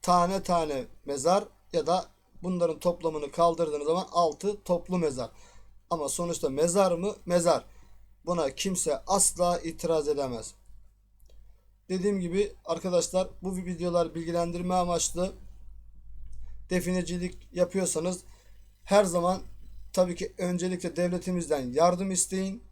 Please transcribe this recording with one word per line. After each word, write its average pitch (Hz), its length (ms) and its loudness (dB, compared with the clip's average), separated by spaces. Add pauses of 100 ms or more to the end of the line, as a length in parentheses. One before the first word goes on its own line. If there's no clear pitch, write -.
Tane 180 400 4
tane 151 420 0 (200)
mezar 151 400 2 (280)
ya 156 140 0
da 180 200 2 (360)
bunların 170 360 0
toplamını 160 520 -2
kaldırdığınız 165 560 2
zaman 170 260 0
altı 175 500 0
toplu 180 360 0
mezar. 127 320 -2 (600)
Ama 156 180 -2
sonuçta 170 400 -2
mezar 175 440 4
mı? 180 240 -2 (100)
Mezar. 170 380 4 (640)
Buna 160 280 0
kimse 175 520 -2
asla 175 520 2
itiraz 160 500 -2
edemez. 131 460 -2 (1300)
Dediğim 190 320 0
gibi 185 320 0 (120)
arkadaşlar, 180 640 0 (140)
bu 185 140 -4
videolar 175 580 0
bilgilendirme 170 600 -2
amaçlı. 175 600 0 (1400)
Definecilik 180 840 -2
yapıyorsanız 175 720 0 (600)
her 202 200 6
zaman 180 380 2 (500)
tabii 180 220 2
ki - 240 -8
öncelikle 180 580 -2
devletimizden 170 760 -2
yardım 175 380 4
isteyin. 190 600 -2